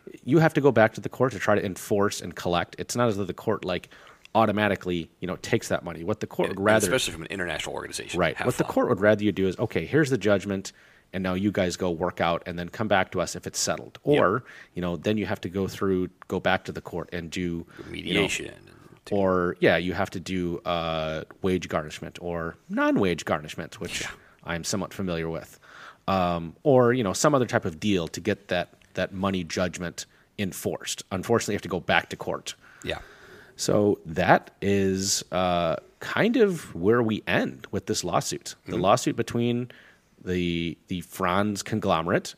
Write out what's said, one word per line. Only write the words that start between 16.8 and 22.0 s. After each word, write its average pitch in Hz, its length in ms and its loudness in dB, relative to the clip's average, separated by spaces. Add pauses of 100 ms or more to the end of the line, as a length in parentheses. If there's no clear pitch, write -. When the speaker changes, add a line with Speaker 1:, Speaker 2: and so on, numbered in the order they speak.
Speaker 1:
court - 320 -10
and 85 180 -8
do, 95 100 -6
you 85 260 -4 (180)
know, - 60 -14
Speaker 2:
Mediation. 87 640 -2 (560)
Speaker 1:
or, 92 500 2
yeah, 104 160 6
you 87 160 0
have 92 180 -2
to 95 100 -8
do, 87 440 -4
uh, 80 600 -2 (180)
wage 92 260 0
garnishment 78 540 -6